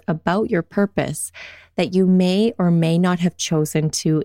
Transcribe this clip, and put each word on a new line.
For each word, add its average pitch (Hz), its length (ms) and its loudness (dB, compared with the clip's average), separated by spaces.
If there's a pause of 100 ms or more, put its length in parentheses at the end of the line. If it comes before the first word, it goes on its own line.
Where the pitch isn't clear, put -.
about 175 420 -2
your 175 120 0
purpose 151 680 -4 (460)
that 185 180 -2
you 185 120 4
may 185 520 2
or 175 140 2
may 165 260 2
not 180 220 0
have 175 160 -2
chosen 156 540 -2
to 156 360 0